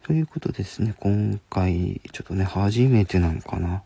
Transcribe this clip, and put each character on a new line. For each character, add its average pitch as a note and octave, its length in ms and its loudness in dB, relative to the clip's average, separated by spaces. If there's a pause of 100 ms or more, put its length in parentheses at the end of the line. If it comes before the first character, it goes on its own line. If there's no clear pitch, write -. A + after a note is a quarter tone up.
と D#3 100 -2
い D#3+ 80 2
う D#3 60 -2
こ - 120 -8
と - 120 -4
で - 80 -8
で G2 60 -4
す - 180 -4
ね、 A2 160 -2
今 G2+ 500 0
回、 F#2 520 0 (100)
ち - 100 -14
ょ - 0 -
っ - 40 -10
と F2 100 -6
ね、 F#2+ 80 2
初 G2+ 380 0
め B2 240 6
て F#2 120 0
な E2+ 140 4
の E2 100 -4
か - 160 -8
な？ F2 280 -4